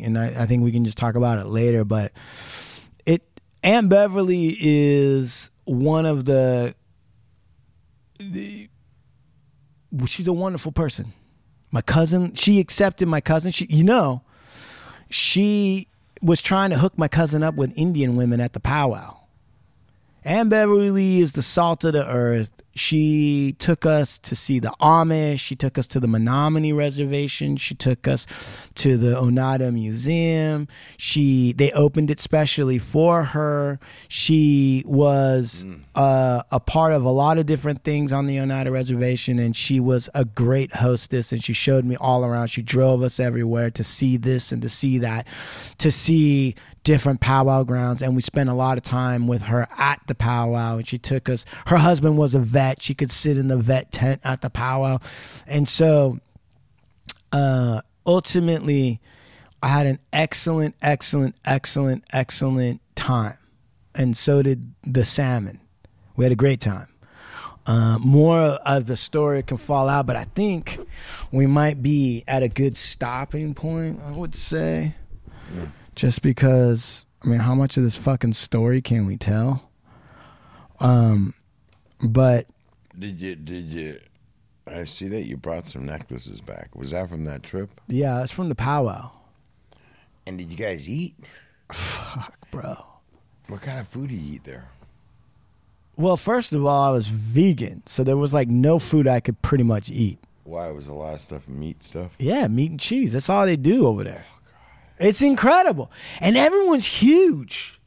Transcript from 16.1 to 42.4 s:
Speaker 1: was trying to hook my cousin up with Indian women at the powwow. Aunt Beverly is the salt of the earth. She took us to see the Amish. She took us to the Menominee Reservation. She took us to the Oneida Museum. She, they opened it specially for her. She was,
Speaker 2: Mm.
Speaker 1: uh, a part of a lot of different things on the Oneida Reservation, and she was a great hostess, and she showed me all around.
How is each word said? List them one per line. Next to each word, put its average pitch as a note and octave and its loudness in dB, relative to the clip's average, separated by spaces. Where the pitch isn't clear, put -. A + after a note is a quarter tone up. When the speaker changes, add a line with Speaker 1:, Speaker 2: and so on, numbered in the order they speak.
Speaker 1:
was E3 4
trying F#3+ 2
to D#3 0
hook E3 2
my B2 2
cousin D#3 0
up D#3 -2
with C3+ -2
Indian D3 0
women A#2+ 0
at A#2+ -4
the - -10
powwow. C3 -2
Aunt A3 2
Beverly G3+ 4
is D3+ 2
the C#3 -2
salt E3+ 0
of D#3+ 2
the D3 0
earth. A#2+ 0
She D3+ 0
took - 0
us D3+ 2
to - -8
see C3 -2
the A2+ -4
Amish. D#3 4
She - -8
took - -4
us - -2
to C#3 -2
the B2 0
Menominee C#3+ 2
Reservation. C#3+ -2
She - -6
took - 0
us C3 -2
to C3 4
the A#2+ 2
Oneida B2+ 0
Museum. D3+ -2
She, C3 2
they C#3 2
opened D3 2
it D3 -4
specially C#3 0
for E3 2
her. D3 -2
She C#3+ 2
was, C3+ 2
Speaker 2:
Mm. E2+ -16
Speaker 1:
uh, C3 2
a C3 0
part D#3+ 0
of C#3 0
a B2+ 2
lot D3 2
of D#3 0
different D3 -2
things D3 -2
on C#3 -2
the C#3 -2
Oneida C3+ -4
Reservation, B2+ -2
and A#2 0
she C3 0
was B2 0
a C#3 2
great B2 0
hostess, B2 0
and A#2 -4
she A2+ -4
showed C3+ 2
me B2 -2
all B2+ 0
around. A#2+ -2